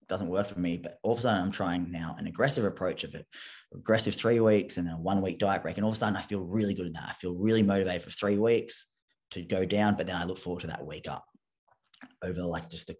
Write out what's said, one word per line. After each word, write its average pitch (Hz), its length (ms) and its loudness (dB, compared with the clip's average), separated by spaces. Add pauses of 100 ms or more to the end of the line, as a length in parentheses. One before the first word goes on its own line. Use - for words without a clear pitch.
doesn't 92 200 -2
work 98 180 0
for 90 120 -10
me," 87 200 0
but 87 240 -12
all 110 100 2
of 117 60 0
a 113 40 -6
sudden 107 180 4
I'm 95 120 0
trying 87 400 -2
now 82 260 -6
an 101 80 -6
aggressive 120 380 0
approach 92 400 -2
of - 100 -12
it, - 120 -14 (480)
aggressive 110 400 2
three 117 260 4
weeks 107 380 4
and 85 80 0
then 82 80 -4
a 82 40 -6
one 95 220 2
week 92 180 0
diet 98 240 2
break. 85 140 -4
And 101 80 0
all 110 60 2
of 110 60 0
a - 20 -4
sudden 107 180 0
I - 60 -4
feel 101 180 -4
really 98 320 0
good 90 140 -4
in 80 80 -6
that. - 160 -10
I - 20 -8
feel 90 220 -6
really 110 280 4
motivated 95 380 4
for - 80 -14
three 101 300 0
weeks - 480 2 (460)
to 90 100 -8
go 95 240 0
down, 101 300 4
but 90 100 0
then 90 100 -4
I 87 80 -2
look 92 140 -4
forward 87 240 -6
to 82 60 -8
that 71 180 -8
week 78 200 -10
up - 200 -8 (960)
over, 90 200 -4
like, 85 280 -4
just - 160 -12
the 90 140 -10